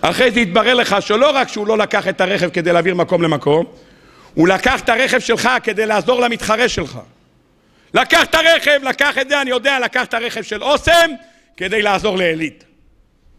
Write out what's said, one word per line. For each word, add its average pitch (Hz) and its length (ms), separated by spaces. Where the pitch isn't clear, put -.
אחרי 233 300
זה 233 100
התברר 220 340
לך 233 260
שלא 233 340
רק 262 140
שהוא 208 180
לא 214 120
לקח 202 300
את 190 120
הרכב 185 280
כדי 175 240
להעביר 170 220
מקום 175 280
למקום, 156 420
הוא 160 140
לקח 208 320
את - 80
הרכב 247 320
שלך 226 280
כדי 214 240
לעזור 214 340
למתחרה 233 480
שלך. 131 300
לקח 330 280
את - 120
הרכב, 311 480
לקח 269 360
את 269 100
זה, 285 140
אני 262 80
יודע, 254 300
לקח 247 240
את - 100
הרכב 226 280
של 208 200
אוסם 320 480
כדי 190 260
לעזור 202 340
לעלית. 160 480